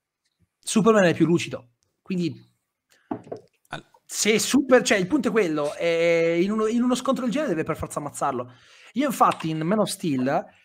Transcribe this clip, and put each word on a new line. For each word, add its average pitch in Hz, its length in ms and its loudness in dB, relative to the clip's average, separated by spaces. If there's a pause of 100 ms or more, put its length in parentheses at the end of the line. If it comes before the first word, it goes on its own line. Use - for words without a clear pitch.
(600)
Superman 214 460 4
è 165 80 4
più 165 120 2
lucido, - 440 -2 (320)
quindi 175 440 -6 (1600)
se 208 300 0
Super-, 254 440 2
cioè, 233 140 2
il 185 100 0
punto 254 200 0
è 226 40 -2
quello, 156 440 0
eh, 170 680 2
in 196 100 0
uno, 220 160 -2
in 233 140 0
uno 247 140 2
scontro 254 300 -2
del 233 80 -2
genere 294 160 -2
deve 160 140 -2
per 156 120 -4
forza 156 240 -8
ammazzarlo. 135 520 -6 (420)
Io 269 140 -2
infatti 180 420 2
in 156 120 -4
Man 190 180 0
of 196 100 0
Steel 139 560 -2 (200)